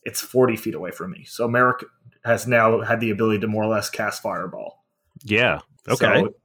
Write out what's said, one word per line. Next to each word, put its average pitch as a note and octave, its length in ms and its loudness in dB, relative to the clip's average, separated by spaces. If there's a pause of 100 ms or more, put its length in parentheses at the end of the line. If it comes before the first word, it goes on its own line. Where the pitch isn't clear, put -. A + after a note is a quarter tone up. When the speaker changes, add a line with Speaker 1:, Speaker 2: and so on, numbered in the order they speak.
Speaker 1:
it's - 180 -8
forty B2 360 2
feet A2 180 -8
away F2 160 -10
from F2+ 220 -10
me. - 120 -16
So - 220 -6
Merrick B2 380 2 (400)
has A#2 240 0
now A2+ 320 4
had A2+ 200 0
the A2+ 120 0
ability G#2+ 300 2
to A2+ 40 -4
more G#2+ 160 -2
or A2 60 0
less G#2+ 200 -2
cast - 320 -6
Fireball. F#2 640 -8 (380)
Speaker 2:
Yeah. G#2 380 2 (280)
Okay. A2+ 320 4
Speaker 1:
So G3+ 140 -2 (100)